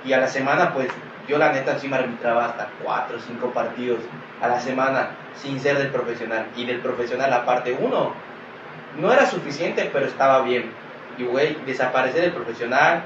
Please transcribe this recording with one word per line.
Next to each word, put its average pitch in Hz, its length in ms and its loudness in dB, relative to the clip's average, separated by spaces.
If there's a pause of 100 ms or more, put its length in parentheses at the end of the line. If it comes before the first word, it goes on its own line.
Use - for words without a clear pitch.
Y 131 80 -2
a 131 60 4
la 131 100 4
semana, 143 460 2
pues, 131 140 -2 (420)
yo 147 80 2
la 151 160 4
neta 139 260 0
sí 139 80 -6
me 135 80 -2
arbitraba 117 500 0
hasta 107 220 -6 (160)
cuatro - 320 -2
o 117 60 -6
cinco 120 300 -6
partidos 117 480 -2 (420)
a 117 80 2
la 123 100 2
semana, 131 520 0 (240)
sin 139 260 -6
ser 143 160 4
del 139 120 2
profesional. 113 580 -2 (100)
Y 120 80 -4
del 120 140 -2
profesional, 123 520 0
aparte, 123 480 2
uno. 208 320 0 (880)
No 190 140 4
era 269 120 8
suficiente, 180 680 -2
pero - 120 2
estaba 135 360 4
bien. 120 300 0 (460)
Y, 123 80 -4
güey, 135 300 2 (100)
desaparecer 131 600 2
el 175 60 2
profesional 127 760 2